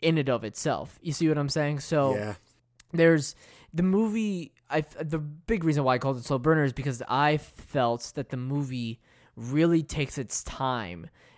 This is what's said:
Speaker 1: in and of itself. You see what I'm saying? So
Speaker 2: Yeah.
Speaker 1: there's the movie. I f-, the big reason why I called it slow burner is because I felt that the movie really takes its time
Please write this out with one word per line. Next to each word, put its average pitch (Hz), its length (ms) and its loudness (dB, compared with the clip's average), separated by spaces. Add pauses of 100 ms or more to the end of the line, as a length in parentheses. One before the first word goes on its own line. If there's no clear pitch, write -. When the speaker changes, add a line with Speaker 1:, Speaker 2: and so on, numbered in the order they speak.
Speaker 1:
in 165 160 4
and 139 100 0
of 120 160 0
itself. 107 600 -4
You 165 100 -4
see 160 160 2
what 151 80 2
I'm 143 120 -2
saying? 147 320 -2
So 139 340 0
Speaker 2:
Yeah. 104 180 -6 (600)
Speaker 1:
there's 165 420 4 (360)
the 165 120 0
movie. 208 720 0 (180)
I 156 80 2
f-, - 180 -8 (100)
the 156 120 -2
big 156 440 -4
reason 147 200 4
why 131 100 4
I 127 60 2
called 135 180 -2
it 120 80 -10
slow 135 140 0
burner 156 240 4
is 131 100 2
because 127 340 -4
I 147 300 2
felt - 760 -2
that 139 140 -6
the 131 80 -6
movie 127 600 -4 (360)
really 156 480 2
takes 147 340 -6
its - 260 -8
time 117 640 -6 (300)